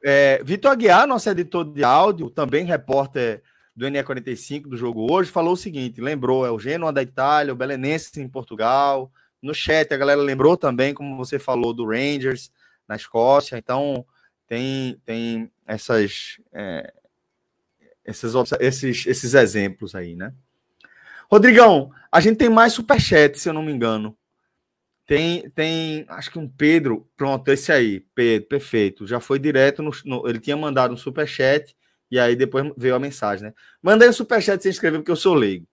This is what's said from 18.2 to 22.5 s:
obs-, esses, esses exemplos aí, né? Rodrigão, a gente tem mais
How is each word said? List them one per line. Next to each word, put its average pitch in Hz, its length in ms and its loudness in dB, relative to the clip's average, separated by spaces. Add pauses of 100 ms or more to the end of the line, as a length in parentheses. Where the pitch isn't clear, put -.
obs-, 123 240 0
esses, 131 460 -2
esses 127 280 -2
exemplos 101 600 2
aí, 87 200 -12
né? 101 180 -12 (960)
Rodrigão, 208 600 8 (200)
a 165 80 6
gente 214 160 4
tem 233 140 4
mais 226 240 6